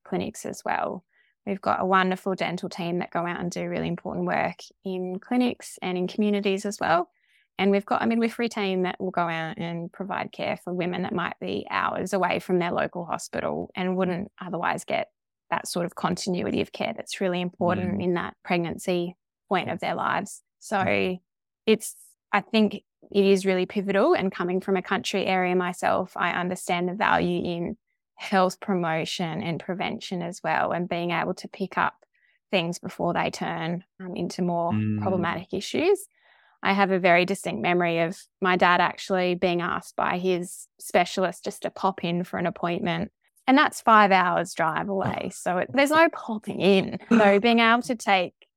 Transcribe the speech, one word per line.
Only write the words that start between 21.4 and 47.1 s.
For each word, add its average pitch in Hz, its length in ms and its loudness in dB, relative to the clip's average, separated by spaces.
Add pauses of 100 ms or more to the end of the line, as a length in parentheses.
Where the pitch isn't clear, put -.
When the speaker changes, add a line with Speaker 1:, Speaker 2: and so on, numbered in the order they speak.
Speaker 1:
it's, 220 280 2 (380)
I 202 80 2
think 208 340 2 (360)
it 202 140 4
is 190 200 4
really 185 200 2
pivotal, 202 500 2
and 185 160 0
coming 185 300 -2
from 196 160 0
a 180 60 -2
country - 420 -2
area 185 300 2
myself, 180 600 0
I 175 160 0
understand 180 560 -2
the 175 60 -6
value 175 480 2
in 175 340 -6 (380)
health 185 460 0
promotion 165 840 -2
and 165 160 -4
prevention 185 640 -6
as 170 200 -10
well, - 300 0
and 175 160 -2
being 175 220 -2
able 165 240 -2
to - 140 -12
pick - 280 -8
up - 280 -2 (460)
things 175 280 -2
before 170 340 -4
they 170 180 -2
turn, 170 520 -6 (180)
um, 180 140 -10
into 180 280 -6
more 170 320 0
Speaker 2:
Mm. 107 260 0
Speaker 1:
problematic 180 520 -2
issues. 330 540 0 (560)
I 190 100 2
have 196 180 4
a 185 80 4
very 175 260 6
distinct 175 360 -2
memory 175 380 2
of 170 200 0 (220)
my 185 160 4
dad 180 240 6
actually 180 540 0
being 175 260 0
asked - 360 -4
by - 220 0
his 180 480 -2 (120)
specialist 175 640 0
just - 180 -8
to - 80 -4
pop - 320 -2
in 175 220 0
for - 140 -8
an 175 80 -2
appointment, 170 640 -4 (360)
and 262 100 6
that's - 240 2
five 214 300 8
hours 180 440 2
drive 160 340 -2 (140)
Speaker 2:
Oh. 190 100 -2
Speaker 1:
away. - 200 -6
So 180 260 -2
it, - 140 -2
there's 277 180 4
no 330 180 6
popping - 520 -8
in. 190 380 4 (100)
Speaker 2:
<laughs> - 0 - (100)